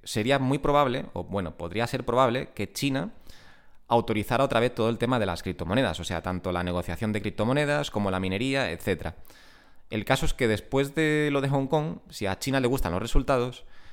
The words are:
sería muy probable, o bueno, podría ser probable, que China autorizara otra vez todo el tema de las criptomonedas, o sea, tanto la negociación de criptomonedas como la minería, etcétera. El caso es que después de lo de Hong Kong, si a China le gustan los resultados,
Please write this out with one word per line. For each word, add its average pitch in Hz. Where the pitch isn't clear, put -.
sería 127
muy 131
probable, 143
o 90
bueno, 92
podría 92
ser 123
probable, 120
que -
China 139
autorizara 117
otra 113
vez 123
todo 113
el 117
tema 120
de 101
las 85
criptomonedas, 92
o 87
sea, 82
tanto 90
la 87
negociación 90
de 104
criptomonedas 143
como 101
la 92
minería, 104
etcétera. 85
El 107
caso 135
es -
que 127
después 135
de 151
lo 139
de 139
Hong 139
Kong, 156
si -
a 95
China 135
le 127
gustan 120
los 92
resultados, 123